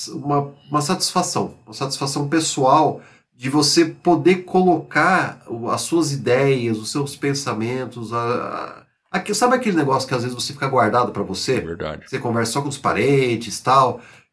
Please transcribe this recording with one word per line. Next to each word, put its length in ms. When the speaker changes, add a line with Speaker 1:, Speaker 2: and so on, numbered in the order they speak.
Speaker 1:
uma, 440
uma 120
satisfação, 760
uma 80
satisfação 540
pessoal 760
de 140
você 360
poder 580
colocar 1040
o, 220
as 120
suas 300
ideias, 640
os 140
seus 240
pensamentos, 1000
a... 40
a, 60
aque-, 160
sabe 220
aquele 200
negócio 320
que 60
às 80
vezes 140
você 180
fica 140
guardado 440
pra 120
você? 360
Speaker 2:
Verdade. 500
Speaker 1:
Você 100
conversa 340
só 80
com 80
os 80
parentes 840
e 40
tal, 380